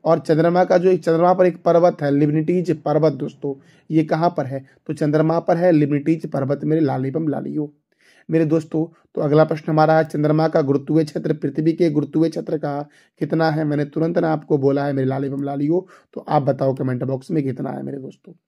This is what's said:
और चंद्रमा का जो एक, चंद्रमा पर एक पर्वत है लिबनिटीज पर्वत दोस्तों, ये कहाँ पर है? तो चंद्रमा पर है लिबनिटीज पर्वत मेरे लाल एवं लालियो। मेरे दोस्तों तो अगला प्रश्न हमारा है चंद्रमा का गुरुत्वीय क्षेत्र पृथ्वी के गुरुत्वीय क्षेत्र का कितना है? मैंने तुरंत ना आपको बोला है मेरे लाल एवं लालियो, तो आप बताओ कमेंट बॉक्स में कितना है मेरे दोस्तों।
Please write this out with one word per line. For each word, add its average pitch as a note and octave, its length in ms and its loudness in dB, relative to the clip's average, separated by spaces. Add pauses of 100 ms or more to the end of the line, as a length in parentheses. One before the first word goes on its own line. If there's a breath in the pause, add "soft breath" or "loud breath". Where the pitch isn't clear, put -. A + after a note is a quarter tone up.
और D#3+ 140 4
चंद्रमा E3+ 460 2
का F3+ 140 2
जो F#3 120 4
एक, F3+ 140 0
चंद्रमा E3+ 300 4
पर F#3 120 4
एक F3 160 0
पर्वत E3+ 400 4
है C#3+ 80 0
लिबनिटीज D#3 600 0 (120)
पर्वत D3+ 320 2
दोस्तों, C#3 400 -8 (360 soft breath)
ये D#3 140 2
कहाँ E3 260 0
पर D3+ 160 -4
है? C3+ 180 -8 (220 soft breath)
तो D#3+ 60 -8
चंद्रमा D#3 480 2
पर E3+ 160 0
है F3 160 2
लिबनिटीज D3 540 0
पर्वत C#3+ 380 -4
मेरे D#3 160 0
लाल C3 260 0
एवं D#3 220 -4
लालियो। C#3+ 440 -6 (560 soft breath)
मेरे D#3+ 180 2
दोस्तों D#3 380 -2 (300 soft breath)
तो - 60 -4
अगला D#3 240 4
प्रश्न D#3 280 -4
हमारा D#3 240 4
है D#3+ 80 4
चंद्रमा D3+ 440 0
का E3 140 2
गुरुत्वीय C#3 420 0
क्षेत्र D#3 300 -4
पृथ्वी D#3 380 -2
के E3+ 180 0
गुरुत्वीय D3+ 400 0
क्षेत्र D#3+ 280 -6
का D3 220 -6 (400 soft breath)
कितना D#3+ 300 0
है? D#3 140 -2
मैंने D3 220 0
तुरंत E3 320 -2
ना E3 140 0
आपको D3+ 260 -2
बोला C#3 260 2
है C#3+ 80 -2
मेरे C3+ 160 -2
लाल C3+ 160 -4
एवं C#3 200 -6
लालियो, C#3+ 420 -2 (280 loud breath)
तो - 140 -12
आप D3 140 2
बताओ C3+ 320 0
कमेंट C3 300 -4
बॉक्स C3 260 -6
में D#3+ 140 0
कितना C3+ 260 -6
है C3+ 120 -10
मेरे C3+ 160 -10
दोस्तों। C#3 340 -18 (160)